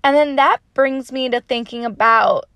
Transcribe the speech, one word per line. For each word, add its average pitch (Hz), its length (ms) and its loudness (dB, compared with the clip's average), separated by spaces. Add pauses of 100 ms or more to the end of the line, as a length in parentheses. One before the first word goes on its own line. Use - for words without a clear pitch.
And 277 120 2
then 294 200 2
that 285 240 2 (140)
brings 269 380 -2
me 262 180 -6
to 240 120 -2
thinking 233 440 -8
about 220 600 2 (100)